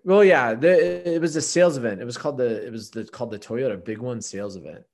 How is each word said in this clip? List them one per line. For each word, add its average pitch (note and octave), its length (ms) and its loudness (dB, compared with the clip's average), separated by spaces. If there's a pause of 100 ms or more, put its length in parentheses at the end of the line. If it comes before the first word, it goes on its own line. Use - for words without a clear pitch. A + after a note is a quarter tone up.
Well, G3 180 6
yeah, C#3 300 6
the, F3 600 2
it E3 40 0
was D#3+ 160 -2
a D#3 60 -2
sales E3+ 380 2
event. A2 240 -4
It - 20 -8
was A#2+ 140 -10
called C#3+ 180 -6
the, A2+ 300 -2
it A#2+ 40 -12
was A2 200 -12
the, A2 140 -10
called A#2 260 -10
the G#2 80 -10
Toyota A2+ 440 -6
Big A2 160 -10
One A#2+ 220 -8
sales G2 360 -10
event. D#2 380 -18